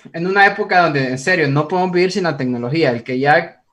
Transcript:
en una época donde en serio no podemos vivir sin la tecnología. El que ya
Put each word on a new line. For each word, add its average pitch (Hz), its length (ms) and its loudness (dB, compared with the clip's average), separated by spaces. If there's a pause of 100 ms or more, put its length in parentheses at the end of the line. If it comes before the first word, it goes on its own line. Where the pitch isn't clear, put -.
(120)
en 170 140 -6
una 196 200 4
época 196 360 2
donde 143 260 0
en 131 100 -4
serio 165 300 0
no 147 180 0
podemos 185 240 -2
vivir 180 220 0
sin 196 120 -4
la 156 120 -2
tecnología. 127 540 -2
El 117 120 -4
que 127 160 -6
ya 147 440 0 (100)